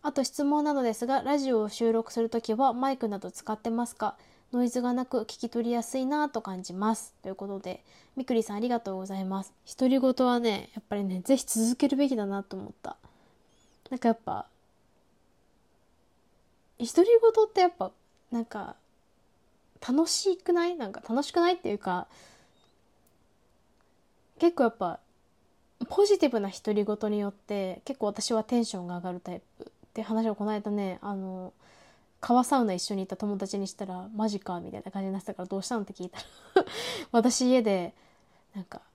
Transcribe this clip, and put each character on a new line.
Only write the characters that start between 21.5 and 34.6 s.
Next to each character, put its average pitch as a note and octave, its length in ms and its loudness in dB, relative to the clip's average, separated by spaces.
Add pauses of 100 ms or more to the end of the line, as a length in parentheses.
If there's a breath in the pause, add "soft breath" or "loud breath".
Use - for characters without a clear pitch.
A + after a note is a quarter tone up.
い F#4 40 4
っ - 40 -4
て - 100 -6
い G3+ 60 -2
う G#3 40 -6
か、 F3+ 280 -4 (2250 soft breath)
結 E4+ 180 4
構 C#4+ 60 4
や A#3+ 80 6
っ - 60 -20
ぱ、 F3 240 -4 (880)
ポ G4+ 180 4
ジ G4+ 120 6
テ D4 100 4
ィ - 20 2
ブ A3+ 100 0
な G3 80 -4
独 - 240 -6
り G#3 140 2
言 G#3 240 -2
に G#3 80 0
よ G3+ 100 -2
っ G3+ 40 -8
て、 G3 520 -6
結 - 140 -8
構 G#3+ 80 -2
私 - 260 -4
は A3 120 0
テ A#3+ 140 0
ン A#3 60 2
シ G#3+ 120 -8
ョ F3+ 60 -8
ン F3 40 -10
が F3 100 -8
上 F3 60 -8
が F3+ 100 -6
る F3+ 80 -8
タ F3+ 140 -10
イ - 80 -12 (160)
プ - 60 -14
っ - 40 -20 (240)
て - 80 -8
話 A3 300 0
を G3+ 40 -2
こ G#3 120 -4
の G#3+ 60 -2
間 G#3+ 180 -4
ね、 G3+ 320 -2
あ G3+ 120 -6
の、 F#3+ 380 -10 (680 soft breath)
川 B3 220 4
サ C4+ 160 2
ウ A#3+ 40 4
ナ G3+ 80 2
一 F3+ 100 -4
緒 - 120 -4
に F#3+ 80 -2
行 - 20 -2
っ - 20 -10
た F#3+ 100 -8
友 G#3 200 -4
達 G3 220 -6
に G3 100 -4
し - 60 -14
た G#3 100 -10
ら、 F#3 320 -10
「マ G#3+ 140 0
ジ G3+ 100 -4
か」 F3+ 240 -6